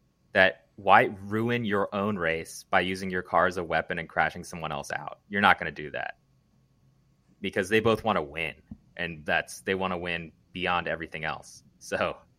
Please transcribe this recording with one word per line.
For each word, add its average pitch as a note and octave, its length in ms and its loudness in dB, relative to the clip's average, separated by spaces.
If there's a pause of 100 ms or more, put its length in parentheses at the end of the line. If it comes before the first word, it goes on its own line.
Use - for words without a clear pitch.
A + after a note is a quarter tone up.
(320)
that - 360 4 (100)
why G2+ 320 8 (160)
ruin A#2 400 -2
your G2 280 0
own G#2 240 0
race D#2+ 520 -2
by F#2+ 100 4
using F#2 300 -2
your F2+ 120 -2
car F2 260 2
as F2+ 100 -2
a F2 60 -4
weapon D#2+ 360 -2
and D#2+ 80 -10
crashing E2+ 380 -2
someone D#2+ 260 -8
else C#2+ 200 -8
out? - 360 -10
You're G2+ 140 -2
not F#2 180 6
gonna D#2+ 120 -6
do D2 200 -12
that. - 260 -8 (1200)
Because F#2+ 280 -2
they A2 100 6
both A2 240 2
wanna F#2+ 180 2
win, D#2 320 -6 (440)
and E2 280 -8
that's, E2+ 360 -2
they F#2+ 140 -2
wanna F#2 220 -2
win E2+ 340 -6 (200)
beyond F2 360 -2
everything D#2+ 360 -6
else. - 400 -10 (160)
So, - 380 -4 (220)